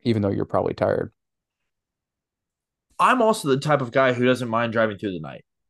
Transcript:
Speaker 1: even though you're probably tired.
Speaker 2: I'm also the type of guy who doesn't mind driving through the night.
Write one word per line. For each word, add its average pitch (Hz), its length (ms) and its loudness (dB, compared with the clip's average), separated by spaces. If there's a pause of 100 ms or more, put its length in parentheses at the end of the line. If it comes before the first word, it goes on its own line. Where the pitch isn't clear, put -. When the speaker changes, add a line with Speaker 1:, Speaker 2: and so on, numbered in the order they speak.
Speaker 1:
even 110 180 0
though 101 80 0
you're 101 160 -2
probably 92 280 -2
tired. - 400 -2 (1900)
Speaker 2:
I'm 233 220 4
also 220 280 2
the 135 100 2
type 143 220 0
of 117 100 -6
guy 131 220 2
who 123 120 0
doesn't 123 220 0
mind 113 260 -2
driving 110 240 0
through 101 160 -6
the 85 60 -8
night. 69 240 -14 (260)